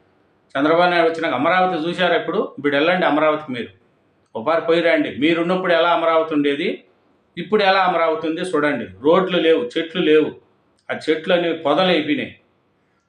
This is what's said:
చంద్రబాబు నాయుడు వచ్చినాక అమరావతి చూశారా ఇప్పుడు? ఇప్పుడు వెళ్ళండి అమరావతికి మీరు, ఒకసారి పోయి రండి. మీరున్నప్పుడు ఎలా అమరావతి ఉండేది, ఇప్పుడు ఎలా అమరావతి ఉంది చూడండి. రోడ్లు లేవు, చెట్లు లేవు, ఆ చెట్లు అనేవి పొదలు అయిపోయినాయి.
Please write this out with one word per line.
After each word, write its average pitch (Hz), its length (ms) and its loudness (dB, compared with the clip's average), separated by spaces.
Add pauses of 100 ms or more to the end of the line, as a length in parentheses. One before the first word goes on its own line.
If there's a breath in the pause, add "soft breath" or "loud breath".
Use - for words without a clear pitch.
(580)
చంద్రబాబు 165 320 2
నాయుడు 170 180 2
వచ్చినాక 160 260 -2
అమరావతి 175 540 0
చూశారా 170 280 0
ఇప్పుడు? 165 420 -4
ఇప్పుడు 139 160 -2
వెళ్ళండి 165 320 2
అమరావతికి 147 460 0
మీరు, 113 160 -8 (680)
ఒకసారి 156 280 -2
పోయి 165 160 2
రండి. 151 380 0
మీరున్నప్పుడు 170 540 0
ఎలా 170 180 2
అమరావతి 160 440 0
ఉండేది, 147 500 -2 (540)
ఇప్పుడు 202 240 -2
ఎలా 190 180 4
అమరావతి 165 480 0
ఉంది 160 120 -6
చూడండి. 147 440 -2 (160)
రోడ్లు 180 360 2
లేవు, 160 420 2
చెట్లు 165 240 -6
లేవు, 151 300 4 (600)
ఆ 123 60 -6 (120)
చెట్లు 160 240 0
అనేవి 170 240 -2
పొదలు 156 280 0
అయిపోయినాయి. 147 540 -2 (680)